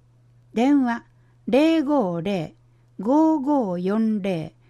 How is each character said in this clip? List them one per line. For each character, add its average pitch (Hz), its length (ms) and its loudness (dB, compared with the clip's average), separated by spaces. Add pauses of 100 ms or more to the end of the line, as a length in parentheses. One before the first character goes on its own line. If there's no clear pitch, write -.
(540)
電 269 300 2
話 233 220 -4 (420)
零 311 360 4
五 240 380 0
零 180 320 -4 (460)
五 302 400 2
五 254 380 -2
四 208 440 -2
零 175 300 -4 (180)